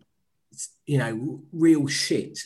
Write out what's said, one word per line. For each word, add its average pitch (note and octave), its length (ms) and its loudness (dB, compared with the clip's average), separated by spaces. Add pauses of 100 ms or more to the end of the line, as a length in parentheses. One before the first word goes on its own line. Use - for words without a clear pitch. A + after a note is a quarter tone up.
(840)
you C#3+ 140 0
know, A#2 440 -4 (100)
real D#3+ 340 4
shit. - 600 -4